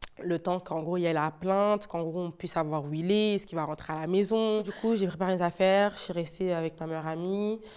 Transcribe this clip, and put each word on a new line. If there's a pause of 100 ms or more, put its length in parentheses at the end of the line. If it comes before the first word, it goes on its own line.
(240)
Le
temps
qu'en
gros,
il
y
ait
la
plainte,
qu'en
gros,
on
puisse
savoir
où
il
est,
est-ce
qu'il
va
rentrer
à
la
maison.
Du
coup,
j'ai
préparé
mes
affaires,
je
suis
restée
avec
ma
meilleure
amie. (180)